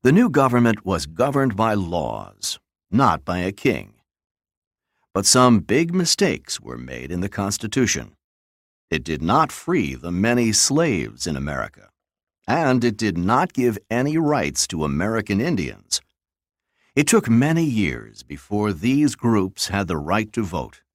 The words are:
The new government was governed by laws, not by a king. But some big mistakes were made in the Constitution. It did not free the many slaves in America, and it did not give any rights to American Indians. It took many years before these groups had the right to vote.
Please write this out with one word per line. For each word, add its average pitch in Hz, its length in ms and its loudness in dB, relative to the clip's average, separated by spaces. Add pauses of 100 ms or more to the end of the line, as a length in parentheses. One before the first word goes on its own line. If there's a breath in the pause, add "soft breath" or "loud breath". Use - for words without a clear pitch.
The 131 100 4
new 220 180 6
government 120 540 4
was 85 220 -2
governed 123 500 0
by 110 200 0
laws, 58 840 -6 (300)
not 104 340 2
by 90 140 -4
a 90 140 -2
king. 53 420 -4 (1200)
But 98 140 0
some 123 320 6
big 165 340 0
mistakes 175 680 -2
were 62 180 -14
made 64 340 -12
in 90 100 -4
the 98 80 -4
Constitution. 104 880 -4 (720)
It 78 140 -4
did 78 180 -6
not 131 300 2
free 113 420 -2
the 73 180 -10
many 113 400 0
slaves 101 760 -2
in 76 80 -4
America, 67 560 -8 (560)
and 127 360 2
it 113 140 0
did 98 200 -2
not 120 360 0
give 120 240 0 (140)
any 139 260 0
rights 147 500 0
to 78 160 -4
American 98 560 -2
Indians. 82 600 -4 (960)
It 147 120 2
took 208 220 2
many 151 340 4
years 67 600 -2
before 104 500 -4
these 131 420 2
groups 101 520 0
had 98 200 -2
the 82 100 -2
right 98 360 -2
to 117 80 -2
vote. 80 400 -8 (140)